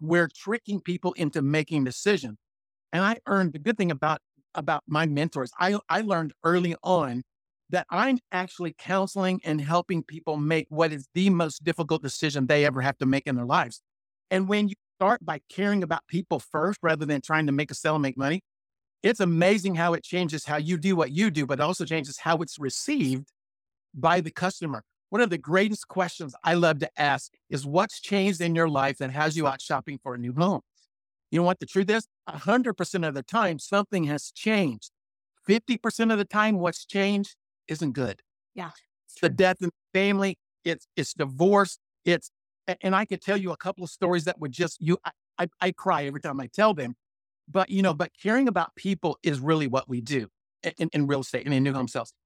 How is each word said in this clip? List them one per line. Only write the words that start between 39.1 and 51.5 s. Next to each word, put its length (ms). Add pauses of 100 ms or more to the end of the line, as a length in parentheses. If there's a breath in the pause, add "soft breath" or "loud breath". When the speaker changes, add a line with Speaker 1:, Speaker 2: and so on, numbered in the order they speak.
Speaker 1:
the 100
death 320
in 80
the 280
family. 400 (240)
It's, 320
it's 200
divorce. 640 (260)
It's, 260 (380)
a-, 140
and 120
I 120
could 160
tell 140
you 140
a 60
couple 260
of 80
stories 340
that 160
would 120
just, 280
you, 240
I, 60 (280)
I, 100 (120)
I 120
cry 320
every 160
time 180
I 80
tell 280
them. 200 (540)
But, 220
you 120
know, 120
but 180 (100)
caring 240
about 300
people 480
is 160
really 260
what 220
we 120
do 280 (360)
i-, 140
in, 140
in 160
real 120
estate 240
and 100